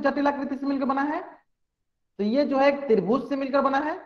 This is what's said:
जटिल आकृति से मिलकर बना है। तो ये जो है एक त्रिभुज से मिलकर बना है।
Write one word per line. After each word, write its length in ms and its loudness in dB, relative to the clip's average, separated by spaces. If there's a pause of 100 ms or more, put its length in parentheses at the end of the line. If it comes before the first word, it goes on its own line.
जटिल 260 0
आकृति 280 -2
से 100 -8
मिलकर 200 -2
बना 180 0
है। 180 -2 (960)
तो 40 0
ये 220 2
जो 120 0
है 100 6
एक 140 2
त्रिभुज 480 2
से 60 -4
मिलकर 260 0
बना 180 2
है। 260 -4